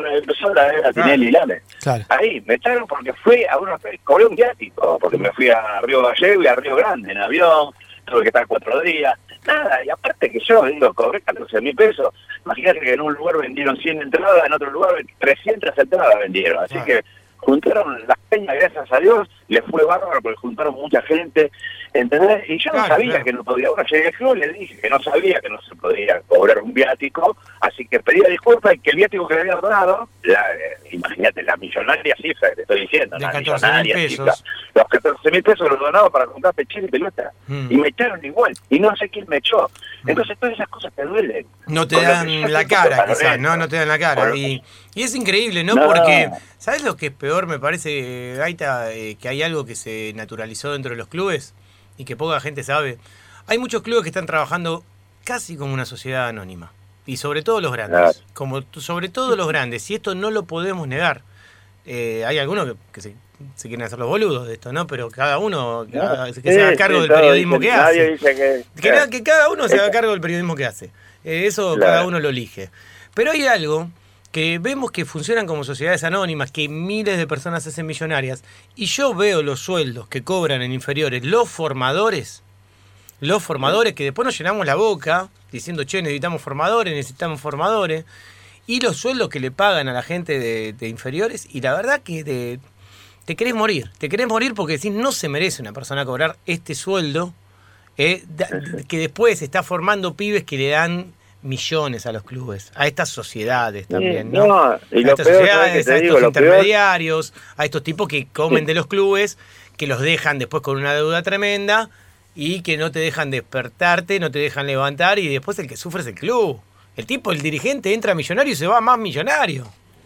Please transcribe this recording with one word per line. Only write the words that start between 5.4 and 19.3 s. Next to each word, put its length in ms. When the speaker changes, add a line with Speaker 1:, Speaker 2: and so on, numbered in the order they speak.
Speaker 1:
a 320
Río 180
Gallego 440
y 20
a 80
Río 220
Grande 340
en 80
avión, 520
tuve 160
que 60
estar 180
cuatro 360
días. 360
Nada, 360
y 60
aparte 400
que 80
yo, 180
digo, 280
cobré 280
catorce 380
mil 140
pesos. 400
Imagínate 320
que 140
en 80
un 140
lugar 240
vendieron 400
cien 220
entradas, 460
en 60
otro 180
lugar 240
ven-, 240
trescientas 580
entradas 440
vendieron. 420
Así 120
Speaker 2:
Claro. 120
Speaker 1:
que 180
juntaron 680
las 120
peñas, 260
gracias 380
a 80
Dios, 280